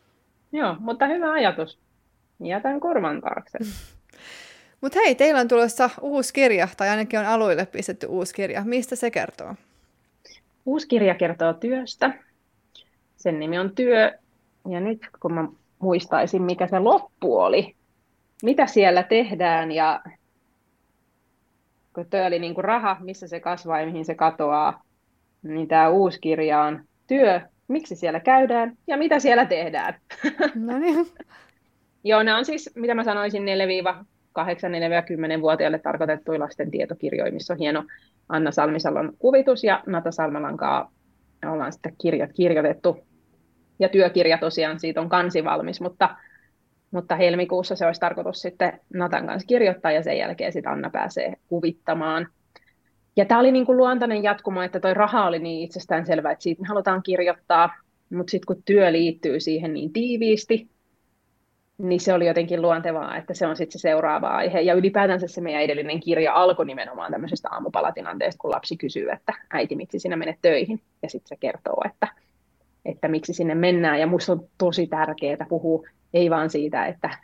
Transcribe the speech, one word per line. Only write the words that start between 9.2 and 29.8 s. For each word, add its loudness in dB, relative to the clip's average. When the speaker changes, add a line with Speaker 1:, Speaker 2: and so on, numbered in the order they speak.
Speaker 1:
Uusi -2
kirja 4
kertoo 0
työstä. -4
Sen -2
nimi -4
on -4
Työ. 2
Ja -6
nyt -4
kun -4
mä -4
muistaisin, 0
mikä -2
se -2
loppu 2
oli, 2
mitä 2
siellä 4
tehdään, 0
ja 2
kun -10
työ 0
oli 0
niinku -6
raha, 0
missä -16
se -12
kasvaa -4
ja -4
mihin -8
se -6
katoaa, 0
niin -6
tää 6
uusi 2
kirja 0
on -2
Työ, 4
miksi -6
siellä -4
käydään 4
ja -2
mitä 2
siellä 4
tehdään. -4